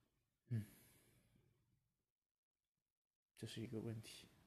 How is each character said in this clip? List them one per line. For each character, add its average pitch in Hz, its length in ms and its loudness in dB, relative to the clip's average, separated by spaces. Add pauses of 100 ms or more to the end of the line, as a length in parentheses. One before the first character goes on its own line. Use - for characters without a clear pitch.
(480)
嗯， 113 180 6 (2750)
这 - 100 -2
是 - 160 0
一 107 40 4
个 110 140 2
问 110 220 2
题。 - 260 -8 (180)